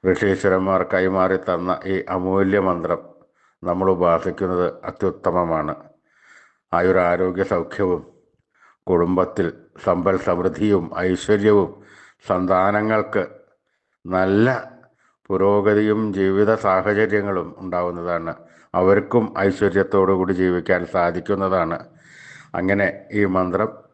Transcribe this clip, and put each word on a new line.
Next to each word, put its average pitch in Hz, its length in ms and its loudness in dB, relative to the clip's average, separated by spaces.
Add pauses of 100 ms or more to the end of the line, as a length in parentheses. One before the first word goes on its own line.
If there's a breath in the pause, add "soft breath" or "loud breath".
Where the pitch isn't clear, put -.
ഋഷീശ്വരന്മാർ 95 800 2
കൈമാറി 92 540 0
തന്ന 90 480 -2
ഈ 95 240 -4
അമൂല്യ 95 500 0
മന്ത്രം 87 420 -2 (600)
നമ്മൾ 92 280 0
ഉപാസിക്കുന്നത് 90 840 0 (120)
അത്യുത്തമമാണ്. 85 880 -2 (1000 soft breath)
ആയുരാരോഗ്യ 90 680 2
സൗഖ്യവും 90 580 -2 (840 soft breath)
കുടുംബത്തിൽ 90 640 0 (320)
സമ്പൽ 92 340 0
സമൃദ്ധിയും 92 800 0
ഐശ്വര്യവും 101 720 2 (580 loud breath)
സന്താനങ്ങൾക്ക് 101 960 0 (840)
നല്ല 98 680 0 (560)
പുരോഗതിയും 104 720 2 (180)
ജീവിത 98 340 2 (140)
സാഹചര്യങ്ങളും 98 840 0 (140)
ഉണ്ടാവുന്നതാണ്. 87 720 -4 (460 soft breath)
അവർക്കും 101 460 4 (200)
ഐശ്വര്യത്തോടു 95 760 2
കൂടി 92 220 0
ജീവിക്കാൻ 90 400 2 (120)
സാധിക്കുന്നതാണ്. 90 840 -2 (800 loud breath)
അങ്ങനെ 98 300 0 (320)
ഈ - 20 2 (140)
മന്ത്രം 92 340 0 (240)